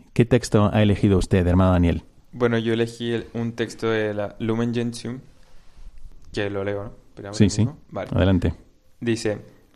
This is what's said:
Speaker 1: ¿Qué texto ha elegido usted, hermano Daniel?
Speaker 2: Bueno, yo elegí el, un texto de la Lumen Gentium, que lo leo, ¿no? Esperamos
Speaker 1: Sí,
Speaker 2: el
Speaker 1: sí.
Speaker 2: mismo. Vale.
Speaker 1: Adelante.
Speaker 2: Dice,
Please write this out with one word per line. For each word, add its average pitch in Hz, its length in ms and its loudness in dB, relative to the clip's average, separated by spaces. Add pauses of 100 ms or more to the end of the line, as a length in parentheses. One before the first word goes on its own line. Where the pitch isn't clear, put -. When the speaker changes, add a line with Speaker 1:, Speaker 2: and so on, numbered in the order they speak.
(120)
Speaker 1:
¿Qué 123 140 4
texto 110 480 2
ha 107 100 4
elegido 101 340 4
usted, 90 300 2
hermano 92 240 4
Daniel? 87 320 2 (300)
Speaker 2:
Bueno, 117 240 0
yo 113 160 -2
elegí 117 400 -2
el, 113 200 -4
un 117 200 -6
texto 113 360 -4
de 107 240 0
la 104 260 -6
Lumen 113 340 -2
Gentium, 117 460 -6 (1120)
que 104 160 -4
lo 98 160 -6
leo, 101 180 -6
¿no? - 220 -16 (100)
Esperamos 101 220 -12
Speaker 1:
Sí, 107 80 6
Speaker 2:
el 95 40 4
Speaker 1:
sí. 107 120 0
Speaker 2:
mismo. 135 180 -2 (120)
Vale. 95 220 -8
Speaker 1:
Adelante. 90 400 2 (460)
Speaker 2:
Dice, 110 380 -2 (380)